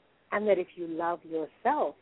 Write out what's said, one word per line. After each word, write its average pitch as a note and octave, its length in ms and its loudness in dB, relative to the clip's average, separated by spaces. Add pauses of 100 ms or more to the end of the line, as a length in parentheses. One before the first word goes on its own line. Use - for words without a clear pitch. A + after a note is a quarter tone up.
(300)
and G#3 160 -2
that F#3+ 120 6
if F3+ 180 -4
you F3 100 -6
love E3 380 -2
yourself, D#3+ 760 -2